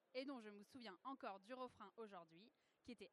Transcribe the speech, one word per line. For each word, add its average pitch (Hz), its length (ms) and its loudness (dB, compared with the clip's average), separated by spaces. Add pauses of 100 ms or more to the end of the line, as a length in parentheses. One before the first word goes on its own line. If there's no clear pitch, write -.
(140)
et 262 100 6
dont 262 160 4
je 214 100 -2
me 202 140 -4
souviens 214 400 -4
encore 233 380 2
du 214 120 -2
refrain 247 440 0
aujourd'hui, 190 520 -4 (340)
qui 247 100 -2
était « 190 200 -4